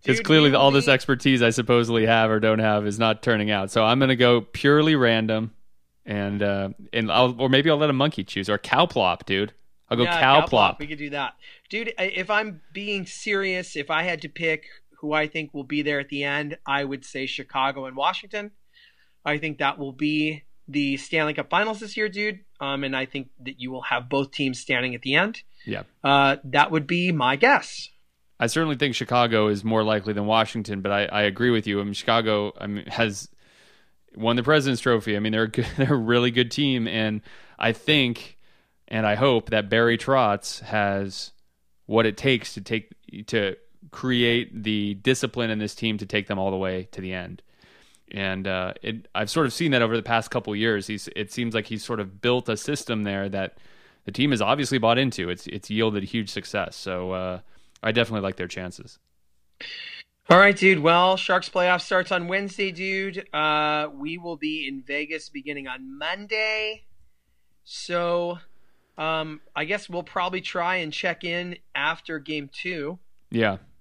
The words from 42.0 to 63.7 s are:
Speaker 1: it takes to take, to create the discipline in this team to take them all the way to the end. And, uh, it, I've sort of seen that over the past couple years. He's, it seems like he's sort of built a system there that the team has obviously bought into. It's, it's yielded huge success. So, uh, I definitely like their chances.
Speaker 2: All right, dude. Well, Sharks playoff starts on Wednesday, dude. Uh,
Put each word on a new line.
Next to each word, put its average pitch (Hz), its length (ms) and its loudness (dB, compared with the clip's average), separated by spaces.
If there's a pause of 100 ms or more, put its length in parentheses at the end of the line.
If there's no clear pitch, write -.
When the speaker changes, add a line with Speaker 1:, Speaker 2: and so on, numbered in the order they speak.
Speaker 1:
it 104 120 0
takes 131 380 0
to 104 60 -10
take, 110 280 -6 (380)
to 101 280 0 (360)
create 120 720 0
the 104 320 -2
discipline 120 540 0
in 107 100 -2
this 104 160 -4
team 110 220 -2
to 101 80 -8
take 104 220 -8
them 98 120 -4
all 95 120 0
the 95 60 -4
way 92 360 -4
to 98 80 -14
the 92 120 -8
end. 90 280 -12 (680)
And, 95 360 -4
uh, 92 260 -2 (100)
it, 110 320 -8
I've 107 140 -2
sort 160 180 2
of 117 60 -4
seen 165 180 0
that 127 100 4
over 113 140 2
the 110 80 -2
past 117 260 0
couple 104 260 -4
years. 107 300 0
He's, 107 300 -8
it 104 160 -6
seems 117 240 -4
like 107 120 -2
he's 107 160 -8
sort 113 160 -6
of 98 220 -8
built 123 280 2
a 110 80 -2
system 120 460 -4
there 98 260 -4
that 95 280 -6 (480)
the 101 60 -10
team 135 200 2
has 113 100 2
obviously 135 360 0
bought 113 220 4
into. 113 300 -2
It's, 90 180 -8
it's - 220 -12
yielded 107 340 -2
huge 104 260 -6
success. 98 460 -8
So, 92 360 -8
uh, 92 280 -6 (460)
I 110 60 0
definitely 117 300 0
like 98 160 -4
their 90 100 -6
chances. - 500 -14 (1300)
Speaker 2:
All 170 80 10
right, 196 180 8
dude. 190 240 4
Well, 175 380 4
Sharks 185 320 -2
playoff 180 320 2
starts 185 320 -2
on 175 160 -4
Wednesday, 196 420 -4
dude. 190 640 -8
Uh, 151 600 0